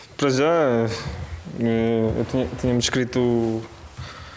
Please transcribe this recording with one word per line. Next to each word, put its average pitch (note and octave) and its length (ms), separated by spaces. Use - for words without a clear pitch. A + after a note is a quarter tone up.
para C#3+ 120
já, C3 600
eh, A2+ 560
eu A#2 80
tinha, C3 220
tínhamos A#2+ 240
escrito, A#2+ 800